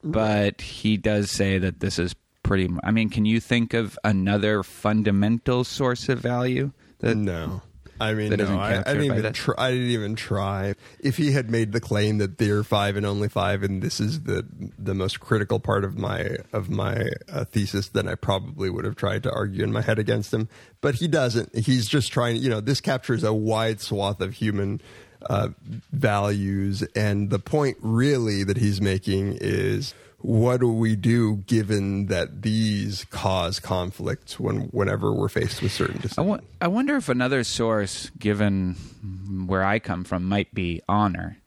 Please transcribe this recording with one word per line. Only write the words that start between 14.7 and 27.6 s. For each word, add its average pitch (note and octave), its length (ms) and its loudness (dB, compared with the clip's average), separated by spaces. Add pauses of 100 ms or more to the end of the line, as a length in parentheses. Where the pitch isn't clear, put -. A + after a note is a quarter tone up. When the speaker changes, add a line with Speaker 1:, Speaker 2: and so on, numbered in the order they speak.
Speaker 1:
the G2 160 -4
most F#2+ 260 -2
critical G#2+ 400 0
part G2+ 240 0
of G2 120 -6
my, F#2+ 400 -4 (160)
of G2 180 -4
my, G2+ 400 -2 (200)
uh, C#3+ 140 -4
thesis, G2+ 440 -2
then G2+ 200 -2
I F2 80 -4
probably G2 520 -2
would F#2 160 -6
have G2+ 120 -4
tried G2 280 -2
to - 80 -2
argue G2+ 300 -2
in G#2+ 100 0
my A2 80 -2
head A2 200 0
against G#2+ 340 0
him. A2 140 -2 (320)
But C#3 160 0
he E3+ 120 -2
doesn't. B2 480 0
He's A#2+ 300 2
just C#3 260 0
trying, A#2+ 240 2
you B2 140 0
know, G#2+ 100 0
this C3+ 200 0
captures B2+ 420 0
a G#2+ 100 2
wide A2 480 0
swath G2+ 400 -2
of F#2+ 140 -4
human, G2+ 460 -2 (500)
uh, - 200 0 (420)
values, G2+ 880 0 (120)
and G#2 360 2
the G#2 80 0
point C#3+ 420 0